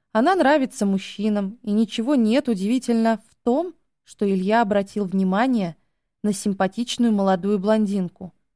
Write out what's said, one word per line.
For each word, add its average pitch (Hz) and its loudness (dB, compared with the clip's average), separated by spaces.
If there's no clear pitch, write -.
Она 269 2
нравится 277 2
мужчинам, 202 -2
и 214 -6
ничего 226 0
нет 240 2
удивительно 226 0
в - -20
том, 320 -2
что - -4
Илья 196 2
обратил 202 -2
внимание 190 0
на 208 0
симпатичную 202 -2
молодую 196 0
блондинку. 196 -2